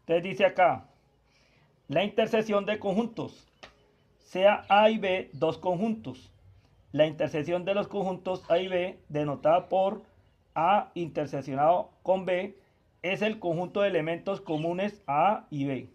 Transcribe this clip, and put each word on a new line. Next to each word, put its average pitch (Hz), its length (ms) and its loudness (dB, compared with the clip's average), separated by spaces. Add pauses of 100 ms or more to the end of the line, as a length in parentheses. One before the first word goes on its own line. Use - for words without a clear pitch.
Entonces 170 240 0
dice 190 220 0
acá, 180 400 2 (1000)
la 156 160 0
intersección 214 600 0
de 214 140 -4
conjuntos, 196 680 -4 (720)
sea 196 500 4
A 208 220 8
y 220 80 0
B 190 360 -2
dos 160 240 0
conjuntos. 185 720 -4 (600)
La 151 140 4
intersección 160 600 -4
de 196 80 -2
los 202 120 -2
conjuntos 185 640 -6
A 165 80 4
y 185 100 -2
B, 185 300 -4 (100)
denotada 147 600 0
por 190 340 0 (520)
A 190 400 0
interseccionado 151 960 -2 (120)
con 190 220 0
B, 185 320 -4 (460)
es 180 180 -4
el 214 180 -2
conjunto 175 440 -2
de 202 60 2
elementos 170 520 -4
comunes 175 680 -4
A 170 440 2
y 139 160 -4
B. 123 280 -6